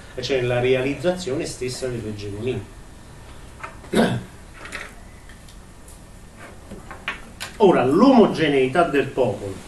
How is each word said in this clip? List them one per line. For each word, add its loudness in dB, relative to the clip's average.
cioè -2
nella 0
realizzazione 0
stessa -8
dell'egemonia. -6
Emilia. -6
Ora, 6
l'omogeneità 6
del 2
popolo, -2